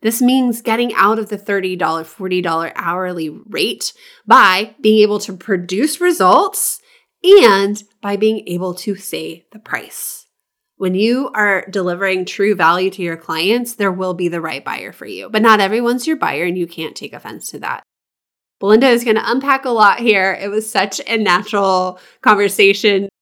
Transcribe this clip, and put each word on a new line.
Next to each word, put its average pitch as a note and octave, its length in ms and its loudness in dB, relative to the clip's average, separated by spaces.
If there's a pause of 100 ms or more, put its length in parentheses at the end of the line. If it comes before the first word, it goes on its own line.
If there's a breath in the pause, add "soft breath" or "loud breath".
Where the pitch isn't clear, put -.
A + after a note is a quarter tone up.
This A3+ 200 -2
means B3 400 2
getting A#3 320 -2
out G#3+ 260 2
of G#3+ 100 -8
the G#3 80 -8
thirty F#3 400 -4
dollar, E3 260 -2
forty F#3 380 -6
dollar E3 340 -4
hourly F3 540 -6
rate - 640 -6 (320 soft breath)
by A3 560 4
being A3 180 4
able G#3 200 4
to - 120 -12
produce F#3+ 680 -4
results E4 800 2 (420 soft breath)
and G#3 580 6 (200)
by G3+ 160 -4
being A3 320 0
able F3 240 -4
to F#3 240 -6
say E3 560 -10
the G#3+ 60 -20
price. - 680 -12 (540)
When F#3 140 -2
you A#3 400 0
are G3+ 380 0
delivering F#3 540 -2
true G3+ 280 -2
value F#3 380 2
to F#3+ 100 -12
your E3+ 160 -6
clients, G3 560 -2
there G3+ 180 -2
will F#3 220 -4
be F3 140 -4
the E3 140 -4
right C#3+ 220 -8
buyer G#2 280 -10
for - 160 -20
you. - 200 -14
But G#3+ 140 -2
not A3 180 6
everyone's A#3 460 0
your D#4+ 120 -2
buyer, D#3 260 -2
and F3+ 120 -2
you F3 120 -4
can't D#3+ 280 -10
take - 180 -14
offense - 360 -16
to C3 120 -16
that. - 200 -8 (800)
Belinda A3 280 4
is A#3+ 160 2
gonna A3 220 0
unpack C4+ 400 -2
a C4 60 -2
lot G#3+ 300 4
here. G3 380 2
It G3+ 100 -6
was G#3+ 200 -4
such G#3 380 -2
a A3+ 100 -2
natural F#3 840 0 (220 soft breath)
conversation. G3+ 880 2 (120)